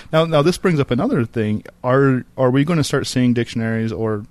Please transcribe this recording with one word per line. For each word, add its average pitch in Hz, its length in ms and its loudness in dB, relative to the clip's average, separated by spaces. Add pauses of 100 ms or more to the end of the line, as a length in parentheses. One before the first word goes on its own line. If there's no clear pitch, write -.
(120)
Now, 160 140 2
now 156 160 2
this 175 160 2
brings 175 200 0
up 135 140 0
another 160 320 0
thing. 107 400 -2 (180)
Are, 131 420 2 (140)
are 127 140 2
we 135 120 4
gonna 160 200 0
start - 240 -4
seeing 123 260 2
dictionaries 113 560 -2
or, 107 400 -4